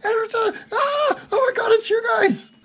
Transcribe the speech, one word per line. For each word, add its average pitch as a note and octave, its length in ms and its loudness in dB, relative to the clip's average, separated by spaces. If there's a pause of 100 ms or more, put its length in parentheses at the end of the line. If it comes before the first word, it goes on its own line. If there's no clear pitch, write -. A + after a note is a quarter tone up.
and G#4 180 0
we A4 60 -4
thought, A4+ 260 -2 (180)
ah, C#5+ 480 0 (120)
oh B4+ 200 0
my - 20 -
God, A#4 180 0
it's A4 180 2
you A4+ 120 2 (140)
guys. G4+ 360 0 (120)